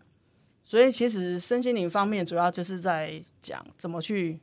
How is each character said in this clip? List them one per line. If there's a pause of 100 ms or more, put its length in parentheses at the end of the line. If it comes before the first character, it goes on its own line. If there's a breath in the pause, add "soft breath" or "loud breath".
(640)
所
以
其
实
身
心
灵
方
面
主
要
就
是
在 (200)
讲 (100)
怎
么
去